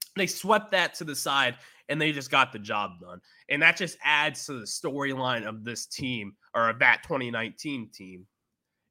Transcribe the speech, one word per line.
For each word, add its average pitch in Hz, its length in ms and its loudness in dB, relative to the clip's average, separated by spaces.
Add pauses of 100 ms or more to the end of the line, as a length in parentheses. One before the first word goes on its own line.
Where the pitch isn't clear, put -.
(140)
they 190 120 0
swept 208 460 2
that 175 240 4
to 175 80 -8
the 147 120 -6
side, 135 400 2 (320)
and 143 100 -2
they 156 140 4
just 135 180 -6
got 127 220 6
the 113 60 -10
job 101 420 -4
done. 90 200 -16 (280)
And 143 140 0
that 165 160 6
just 170 260 -4
adds 147 400 0
to 131 160 -8
the 104 60 -12
storyline 131 840 -2
of 110 160 -10
this 117 220 -8
team, 120 480 -6 (200)
or 113 140 4
of 113 120 -2
that 123 220 6
twenty 131 280 -4
nineteen 117 640 -6
team. 92 320 -18 (640)